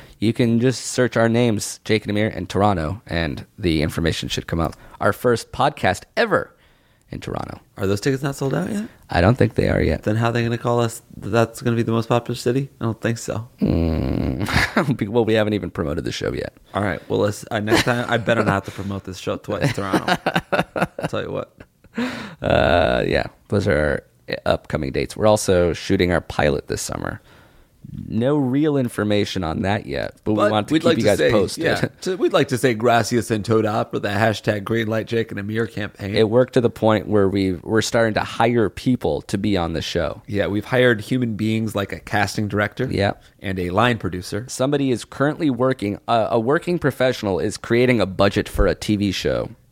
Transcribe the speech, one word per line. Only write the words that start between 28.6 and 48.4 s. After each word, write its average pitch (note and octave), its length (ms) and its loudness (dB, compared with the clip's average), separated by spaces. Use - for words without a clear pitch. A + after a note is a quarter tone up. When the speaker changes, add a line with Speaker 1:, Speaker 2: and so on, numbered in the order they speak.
Speaker 1:
information G#2 640 0
on D#2 180 -2
that G2 220 0
yet, B1+ 400 -6
but G#2+ 80 0
we A2 60 2
Speaker 2:
But G#2 120 4
Speaker 1:
want G#2+ 180 2
to - 40 -2
Speaker 2:
we'd D#3+ 80 4
Speaker 1:
keep - 60 2
Speaker 2:
like E3 100 4
Speaker 1:
you A#2 60 2
Speaker 2:
to G#2 80 4
Speaker 1:
guys G2 80 4
Speaker 2:
say, D3 120 4
Speaker 1:
posted. G#2 340 2
Speaker 2:
yeah, G2+ 160 0
to, F#3 160 -2
we'd - 160 0
like D#3 160 4
to B2+ 80 -2
say B2+ 160 2
gracias A#2 580 2
and G#2+ 140 0
toda A2 460 2
for A#2+ 80 -4
the G#2+ 100 -4
hashtag G#2 560 0
Greenlight A2 400 -2
Jake A2+ 260 -2
and G#2 80 -10
Amir G#2+ 280 -4
campaign. G2+ 500 -8
Speaker 1:
It G#2+ 140 4
worked B2 240 4
to B2+ 80 4
the A2+ 80 4
point A2 380 2
where G2+ 200 4
we've, F#2+ 340 0
we're A2 200 0
starting A2+ 320 2
to F2+ 100 0
hire A#2 460 2
people F2+ 520 0
to - 140 -6
be G2 220 0
on E2 160 -2
the D2+ 80 -2
show. - 440 -4
Speaker 2:
Yeah, G2 200 0
we've G2+ 180 -2
hired B2 380 4
human B2 340 -2
beings A2 400 -2
like G2 160 -2
a E2+ 80 -10
casting G#2 480 -2
director G#2 420 -2
Speaker 1:
Yeah. G2+ 220 2
Speaker 2:
and F#2+ 180 -6
a F2 100 -2
line A2 300 2
producer. F#2+ 500 -6
Speaker 1:
Somebody C#3 420 0
is A2 140 -2
currently D3 460 0
working, B2 480 0
uh, A2+ 220 2
a A#2 100 2
working E3 380 0
professional A#2+ 600 0
is F#2 200 -2
creating B2 420 4
a F#2 60 2
budget G2 420 2